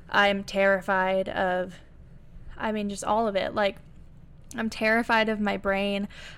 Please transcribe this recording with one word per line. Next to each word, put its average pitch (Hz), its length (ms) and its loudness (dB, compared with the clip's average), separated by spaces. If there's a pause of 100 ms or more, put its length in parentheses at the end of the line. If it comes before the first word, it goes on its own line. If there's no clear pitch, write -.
(100)
I'm 202 320 4
terrified 190 840 2
of," 180 460 0 (840)
I 220 140 -2
mean, 208 160 -2
just 196 160 -8
all 220 240 2
of 196 80 -2
it. - 180 0
Like, 202 220 0 (800)
I'm 226 140 -4
terrified 220 580 2
of 214 120 -2
my 202 160 0
brain. 196 520 0 (300)